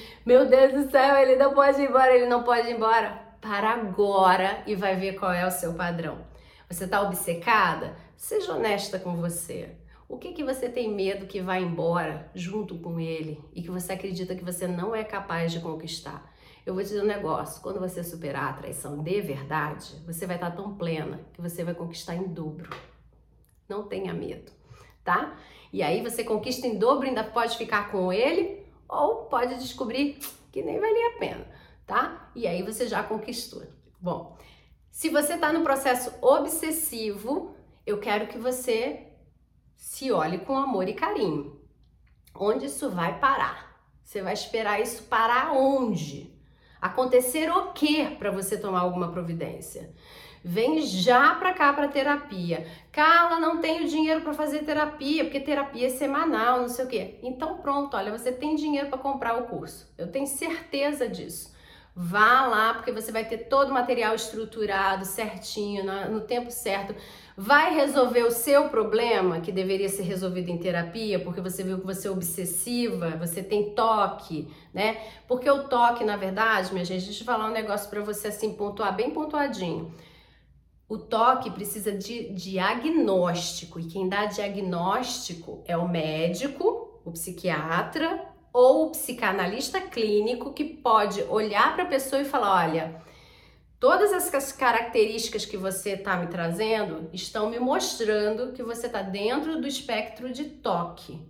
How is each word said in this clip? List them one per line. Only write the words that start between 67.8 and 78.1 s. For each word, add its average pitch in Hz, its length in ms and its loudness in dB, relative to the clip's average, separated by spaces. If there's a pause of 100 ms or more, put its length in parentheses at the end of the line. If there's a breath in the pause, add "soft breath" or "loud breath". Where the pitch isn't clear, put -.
o 233 80 4
seu 285 380 4
problema, 202 720 2
que 185 100 -6
deveria 190 360 0
ser 190 140 -4
resolvido 180 480 -4
em 175 80 -2
terapia, 180 640 -2
porque 175 200 -6
você 185 220 -6
viu 185 180 -4
que 185 60 -6
você 185 220 -4
é 196 40 -2
obsessiva, 185 1000 -2
você 170 320 -4
tem 208 320 0
toque, 202 760 0 (220 loud breath)
né? 220 240 0 (300 loud breath)
Porque 247 200 0
o 277 200 4
toque, 240 360 4
na 208 140 0
verdade, 190 560 0
minha 180 120 -2
gente, 185 200 -4
deixa 208 160 -10
eu 226 60 -14
falar 226 180 0
um 220 80 -2
negócio 208 380 -2
pra 208 100 -6
você, 208 280 -6